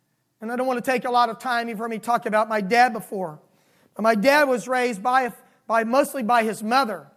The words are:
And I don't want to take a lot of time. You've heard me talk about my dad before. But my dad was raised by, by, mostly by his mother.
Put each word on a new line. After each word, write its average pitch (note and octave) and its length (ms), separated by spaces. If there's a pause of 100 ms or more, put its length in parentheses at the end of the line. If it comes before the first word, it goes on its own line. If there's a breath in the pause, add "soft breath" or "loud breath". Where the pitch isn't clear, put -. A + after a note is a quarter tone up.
(420)
And A3 100
I B3 60
don't B3+ 100
want B3 160
to C4+ 80
take B3+ 140
a B3 40
lot A#3+ 200
of A3 100
time. A#3 300
You've A3 80
heard A#3 120
me A3 100
talk A#3 260
about G#3+ 240
my G#3+ 100
dad A#3 320
before. F#3 480 (560 soft breath)
But G#3 60
my A3+ 120
dad C4+ 360
was A#3+ 180
raised B3 340
by, B3 300 (360 soft breath)
by, A3+ 180
mostly C4+ 360
by A3+ 220
his A3 180
mother. G#3+ 560